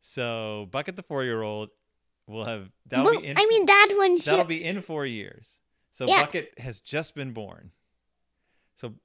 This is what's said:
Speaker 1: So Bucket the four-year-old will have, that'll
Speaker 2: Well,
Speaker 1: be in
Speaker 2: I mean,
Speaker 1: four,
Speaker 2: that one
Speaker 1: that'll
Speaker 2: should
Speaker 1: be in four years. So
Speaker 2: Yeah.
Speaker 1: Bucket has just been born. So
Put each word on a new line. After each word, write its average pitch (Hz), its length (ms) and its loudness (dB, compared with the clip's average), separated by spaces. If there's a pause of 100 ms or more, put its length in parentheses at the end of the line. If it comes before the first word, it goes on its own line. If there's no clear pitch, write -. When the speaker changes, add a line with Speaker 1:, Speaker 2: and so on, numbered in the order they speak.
Speaker 1:
So 110 680 -6
Bucket 151 240 -6
the 190 80 -14
four-year-old 110 680 -4 (560)
will 107 200 -10
have, 104 240 -10 (180)
that'll 262 180 2
Speaker 2:
Well, 453 160 4
Speaker 1:
be - 60 -10
in 139 100 -6
Speaker 2:
I 415 100 4
mean, 440 200 4
Speaker 1:
four, 392 80 6
Speaker 2:
that 403 220 6
one 381 180 6
Speaker 1:
that'll 311 240 2
Speaker 2:
should - 80 2
Speaker 1:
be 165 160 -4
in 185 180 -4
four 151 240 -4
years. 110 540 -10 (320)
So - 160 -4
Speaker 2:
Yeah. 370 180 6
Speaker 1:
Bucket - 320 -6
has 120 220 -12
just - 360 -8
been 135 180 -8
born. 98 380 -14 (1080)
So 113 160 -12 (120)